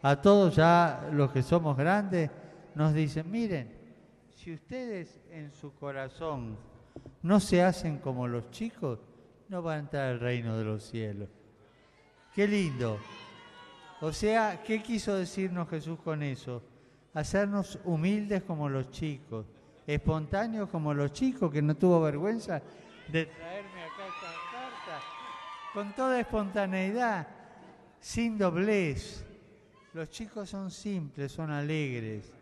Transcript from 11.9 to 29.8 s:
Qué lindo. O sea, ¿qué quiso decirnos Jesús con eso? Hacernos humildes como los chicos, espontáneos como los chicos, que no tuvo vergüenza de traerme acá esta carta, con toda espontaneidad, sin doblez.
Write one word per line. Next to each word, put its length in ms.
Qué 120
lindo. 540
O 100
sea, 500
¿qué 200
quiso 320
decirnos 560
Jesús 340
con 180
eso? 400
Hacernos 680
humildes 580
como 260
los 220
chicos, 560
espontáneos 840
como 240
los 220
chicos, 360
que 120
no 140
tuvo 260
vergüenza 580
de 160
traerme 600
acá 220
esta 260
carta, 480
con 220
toda 240
espontaneidad, 1120
sin 380
doblez. 880